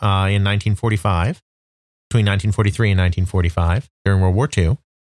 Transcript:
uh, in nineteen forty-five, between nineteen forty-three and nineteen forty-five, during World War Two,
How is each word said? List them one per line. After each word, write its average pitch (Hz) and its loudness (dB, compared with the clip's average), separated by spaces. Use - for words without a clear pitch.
uh, 98 2
in 101 0
nineteen 101 0
forty-five, 104 -2
between 110 2
nineteen 101 0
forty-three 101 0
and 95 2
nineteen 90 0
forty-five, 87 -2
during 95 2
World 92 2
War 127 0
Two, 92 0